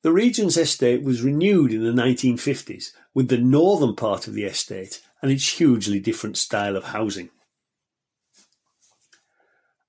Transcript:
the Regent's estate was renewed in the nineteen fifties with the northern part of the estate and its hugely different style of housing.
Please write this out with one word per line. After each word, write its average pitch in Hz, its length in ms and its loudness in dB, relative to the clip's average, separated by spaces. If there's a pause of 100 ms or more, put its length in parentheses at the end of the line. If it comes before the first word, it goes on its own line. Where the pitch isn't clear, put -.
the 160 100 2
Regent's 208 460 2
estate 135 460 0
was 123 180 -2
renewed 147 500 2
in 110 120 -2
the 117 100 0
nineteen 123 440 2
fifties - 540 -8 (220)
with 135 160 0
the 127 80 2
northern 143 580 4
part 104 320 -4
of 104 60 -12
the 104 120 -6
estate 95 540 -10 (220)
and 135 100 0
its 135 160 -2
hugely 104 520 2
different 107 380 -6
style 101 380 -4
of 95 100 -6
housing. 98 440 -6 (2500)